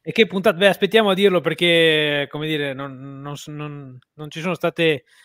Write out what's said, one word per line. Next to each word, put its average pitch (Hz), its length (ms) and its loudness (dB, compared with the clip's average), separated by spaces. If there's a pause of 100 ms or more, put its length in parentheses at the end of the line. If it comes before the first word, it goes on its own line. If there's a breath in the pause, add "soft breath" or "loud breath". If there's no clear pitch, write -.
E 160 120 -10
che 220 140 4
puntata? 190 300 0
Beh, 196 120 4
aspettiamo 202 420 2
a 190 40 2
dirlo 185 280 4
perché, 156 880 2
come 147 160 -6
dire, 147 260 -4
non, 135 480 -14
non 143 160 -12
s-, - 120 -16
non, 147 500 -12 (160)
non 151 160 -16
ci 165 100 -12
sono 180 140 -4
state... 160 500 0 (200)